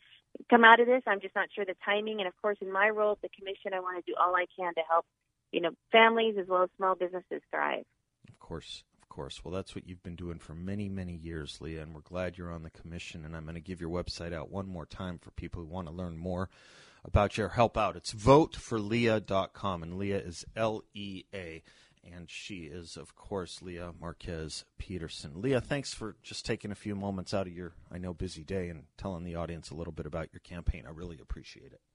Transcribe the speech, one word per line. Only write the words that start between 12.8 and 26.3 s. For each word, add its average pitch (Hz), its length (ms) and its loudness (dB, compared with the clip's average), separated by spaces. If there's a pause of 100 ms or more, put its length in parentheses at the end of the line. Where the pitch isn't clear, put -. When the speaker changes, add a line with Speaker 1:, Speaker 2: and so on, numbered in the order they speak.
Speaker 2:
And 82 100 -10
I'm 80 100 -10
gonna 85 140 -10
give 85 220 -10
your 82 80 -4
website 87 420 -4
out 78 180 -6
one 95 200 -6
more 85 160 -8
time 90 320 -8
for - 140 -20
people 87 300 -10
who 82 60 -10
wanna 85 240 -8
learn 87 260 -6
more 90 320 -2 (540)
about 104 340 4
your 101 120 0
help 117 280 4
out. 95 200 0
It's - 160 -8
vote 131 420 8
for - 240 -4
leah 110 400 4
dot 95 320 0
com, 90 320 -4
and 87 140 -8
Leah 98 220 -2
is - 260 -10 (100)
L 110 380 0
E 98 400 -10
A. 85 300 -12 (440)
And 87 220 -16
she 90 360 -12
is, 82 320 -14
of 76 180 -16
course, - 480 -6
Leah 87 360 -10
Marquez 80 640 -8 (140)
Peterson. 82 640 -10
Leah, 127 180 2
thanks - 320 -4
for 110 300 -10
just - 240 -12